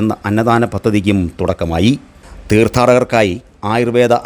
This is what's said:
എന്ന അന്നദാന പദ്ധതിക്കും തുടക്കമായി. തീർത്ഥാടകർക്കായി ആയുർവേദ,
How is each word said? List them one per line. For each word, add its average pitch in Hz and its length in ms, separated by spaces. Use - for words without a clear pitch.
എന്ന 107 120
അന്നദാന 117 440
പദ്ധതിക്കും 104 460
തുടക്കമായി. 87 540
തീർത്ഥാടകർക്കായി 117 840
ആയുർവേദ, 120 420